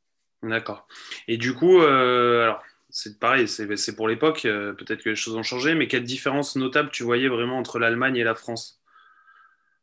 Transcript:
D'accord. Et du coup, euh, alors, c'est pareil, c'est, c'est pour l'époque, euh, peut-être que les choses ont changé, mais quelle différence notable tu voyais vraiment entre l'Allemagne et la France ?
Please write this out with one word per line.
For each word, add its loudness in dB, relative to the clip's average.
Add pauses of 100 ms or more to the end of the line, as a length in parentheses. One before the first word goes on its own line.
(420)
D'accord. -8 (420)
Et -2
du -4
coup, 8
euh, 6
alors, 0 (260)
c'est -12
pareil, 2
c'est, -6
c'est -6
pour -2
l'époque, 0
euh, -2
peut-être -8
que -2
les -2
choses -6
ont -6
changé, -2
mais 0
quelle -2
différence -4
notable 0
tu -8
voyais 0
vraiment -2
entre -6
l'Allemagne 0
et 0
la 0
France ? -12 (1000)